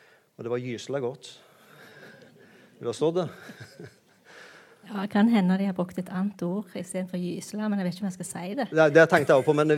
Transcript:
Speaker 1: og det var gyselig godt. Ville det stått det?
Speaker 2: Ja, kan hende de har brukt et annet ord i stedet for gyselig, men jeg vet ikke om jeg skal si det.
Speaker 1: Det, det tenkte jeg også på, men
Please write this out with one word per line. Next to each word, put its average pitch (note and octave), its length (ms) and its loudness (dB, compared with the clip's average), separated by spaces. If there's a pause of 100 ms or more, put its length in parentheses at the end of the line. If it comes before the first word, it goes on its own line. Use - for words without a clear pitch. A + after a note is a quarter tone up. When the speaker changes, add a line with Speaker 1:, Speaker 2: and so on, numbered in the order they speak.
(360)
Speaker 1:
og A#2 100 -12
det A#2 60 -4
var B2 100 -4
gyselig B2+ 400 -8
godt. B2+ 300 -10 (1400)
Ville A#2 160 -8
det - 80 -8
stått E3 180 0
det? F3 80 -2 (1600)
Speaker 2:
Ja, G3+ 240 -8
kan G#3 220 4
hende F#3 260 4
de G3 80 0
har F#3 80 -2
brukt F3 240 -4
et F3+ 160 -8
annet G3 320 -4
ord G3 220 -4 (100)
i F3+ 80 -10
stedet F#3 240 -8
for F3+ 80 -6
gyselig, F#3+ 480 -8
men G3+ 140 -2
jeg F3+ 80 -2
vet F3 80 -6
ikke G#3 80 -10
om F#3+ 80 -4
jeg F#3 80 -14
skal F3 80 -10
si F3+ 320 -10
det. A3 100 -2
Speaker 1:
Det, D#3 140 6 (100)
det D#3+ 160 10
tenkte D#3+ 240 4
jeg C3 80 6
også D3 60 -2
på, D3+ 100 4
men D3+ 200 4